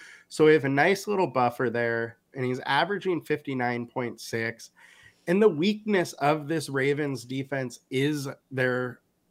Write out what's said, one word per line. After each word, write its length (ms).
So 180
we 60
have 120
a 40
nice 380
little 220
buffer 420
there, 480
and 100
he's 160
averaging 600
fifty-nine 680
point 340
six. 500
And 120
the 80
weakness 640
of 340
this 220
Ravens 560
defense 540
is 380
their, 500